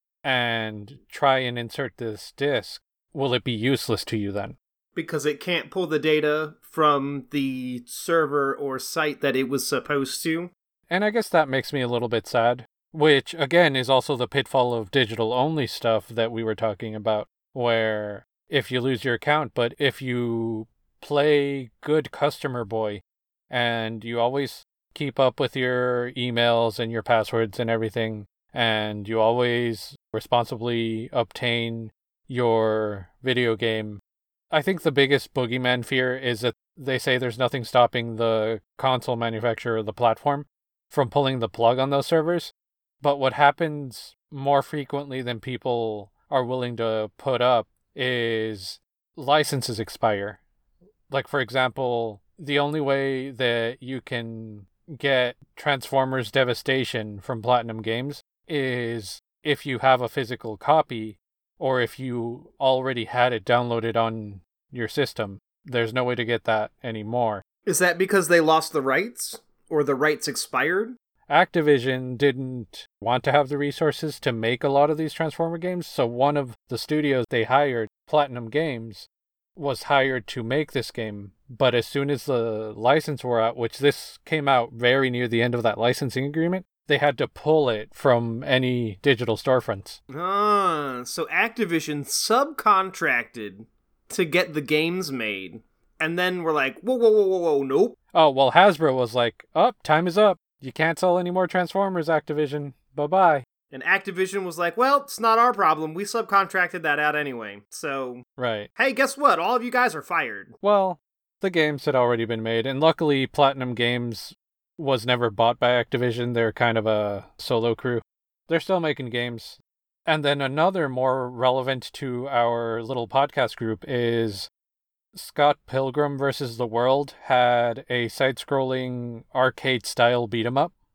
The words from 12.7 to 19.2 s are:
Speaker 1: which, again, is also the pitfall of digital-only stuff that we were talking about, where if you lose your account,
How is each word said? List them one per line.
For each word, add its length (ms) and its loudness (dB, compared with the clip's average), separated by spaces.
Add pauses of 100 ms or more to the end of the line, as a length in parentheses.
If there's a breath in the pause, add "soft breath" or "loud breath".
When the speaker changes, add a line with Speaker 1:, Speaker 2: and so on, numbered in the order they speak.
Speaker 1:
which, 460 4
again, 380 4
is 140 -2
also 260 2
the 120 -2
pitfall 460 0
of 180 -6
digital-only 760 0
stuff 400 0
that 240 -2
we 120 -4
were 120 -2
talking 400 -4
about, 320 -2 (240)
where 720 -2 (220)
if 240 -2
you 80 0
lose 240 -2
your 120 0
account, 380 -2